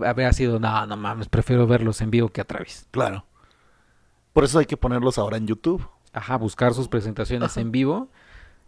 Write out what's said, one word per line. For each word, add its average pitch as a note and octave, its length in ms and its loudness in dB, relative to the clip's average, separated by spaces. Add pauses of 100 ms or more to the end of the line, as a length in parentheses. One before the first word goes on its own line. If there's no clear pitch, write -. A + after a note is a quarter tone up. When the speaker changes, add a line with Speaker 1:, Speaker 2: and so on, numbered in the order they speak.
Speaker 1:
habría B2 300 2
sido, A#2+ 260 2
"No, A2 260 0
no G#2 120 -8
mames, G#2+ 320 -6
prefiero A#2+ 360 2
verlos A2+ 360 0
en A2 80 -2
vivo A#2 180 2
que - 140 -8
a - 20 -8
Travis". - 460 -12
Speaker 2:
Claro. G#2 340 -4 (1080)
Por D#3 100 8
eso C#3+ 140 4
hay C#3+ 80 4
que D3 100 -4
ponerlos B2 400 0
ahora G#2+ 220 -2
en A2 80 -2
YouTube. A#2+ 420 -2 (240)
Speaker 1:
Ajá, B2 240 -6
buscar A#2 380 0
sus B2+ 140 -4
presentaciones A2+ 640 -4
Speaker 2:
Ajá. A#2+ 100 -6
Speaker 1:
en A#2 100 -4
vivo C#3+ 360 0 (600)